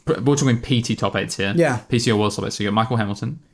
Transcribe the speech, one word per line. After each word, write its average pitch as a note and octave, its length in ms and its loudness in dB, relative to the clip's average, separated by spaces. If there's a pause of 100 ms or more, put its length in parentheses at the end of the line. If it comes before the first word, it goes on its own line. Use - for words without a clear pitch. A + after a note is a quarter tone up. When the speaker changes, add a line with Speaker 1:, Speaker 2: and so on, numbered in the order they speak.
Speaker 1:
Pr-, - 160 0
we're C#3 140 4
talking C3 240 2
P A#2+ 220 0
T A2 140 -2
top G2+ 200 -2
eights F#2+ 220 -4
here. G2 180 -2
Speaker 2:
Yeah. D3 220 2 (100)
Speaker 1:
P B2 120 2
C A#2 120 2
or G#2 80 4
World G#2 160 2
top - 100 -4
eights. - 120 -6
So, G#2 60 -4
you G2+ 60 0
got G2+ 40 0
Michael A2+ 240 2
Hamilton, A2+ 420 -4 (140)